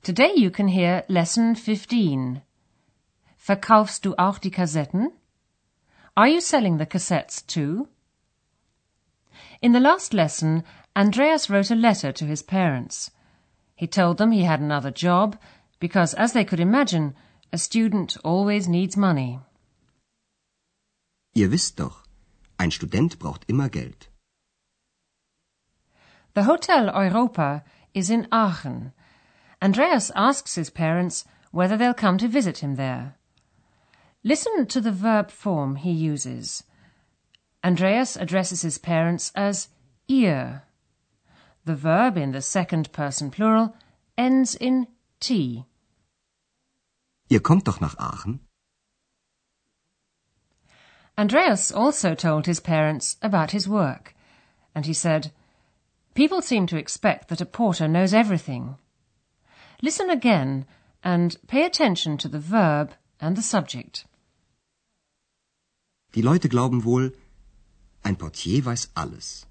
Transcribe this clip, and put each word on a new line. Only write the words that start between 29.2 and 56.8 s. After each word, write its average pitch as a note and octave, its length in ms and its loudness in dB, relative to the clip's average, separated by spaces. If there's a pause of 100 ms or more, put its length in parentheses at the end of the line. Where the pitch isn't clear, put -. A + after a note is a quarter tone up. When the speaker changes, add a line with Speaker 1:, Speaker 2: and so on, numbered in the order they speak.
Speaker 1:
Andreas A#3 540 2
asks B3+ 400 0
his E3 160 -6
parents E3+ 540 -2 (260)
whether F#3 260 0
they'll B3 160 2
come G#3 240 2
to A3 120 0
visit A3 300 0
him C#3 180 -4
there. C3 400 -6 (1080)
Listen D#4+ 440 0
to - 140 -4
the A3 120 -2
verb G#3 400 0
form D3 420 -2
he D3 160 -4
uses. C#3+ 720 -4 (1040)
Andreas F#3+ 500 2
addresses F3+ 480 -4
his E3 160 -6
parents E3+ 560 -2
as G3+ 320 -4 (400)
ihr. C#3+ 560 0 (1040)
The E3 100 -2
verb F3 420 2
in C#3+ 140 -2
the C3+ 100 -6
second E3+ 520 -4
person C#3+ 400 -6
plural A3 420 2 (420)
ends B3+ 380 2
in B3+ 320 -2 (320)
T. B2+ 460 -2 (1600)
Speaker 2:
Ihr G#2+ 120 6
kommt F#3 240 4
doch G2 160 -6
nach D2 180 -6
Aachen? G#2+ 400 -8 (2750)
Speaker 1:
Andreas G#3+ 560 2
also G#3 420 2
told D#3 320 0
his E3+ 140 0
parents D#3 600 0
about F#3+ 280 0
his F#3+ 180 -4
work, F#3 460 -2 (580)
and D3+ 140 -6
he D#3+ 80 -2
said, D#3 380 -2 (840)
"People D#4 280 2
seem G3 260 0
to E3+ 100 -4
expect - 480 -2